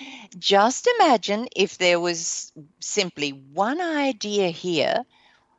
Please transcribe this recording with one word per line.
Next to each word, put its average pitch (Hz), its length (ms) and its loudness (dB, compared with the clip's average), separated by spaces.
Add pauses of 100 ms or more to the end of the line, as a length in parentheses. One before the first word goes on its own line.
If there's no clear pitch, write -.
(380)
Just 202 500 2 (100)
imagine 233 580 2
if 190 200 0
there 175 220 4
was 170 540 -4 (280)
simply 165 500 -4
one 156 500 -4
idea 254 680 -2
here 170 560 -2 (540)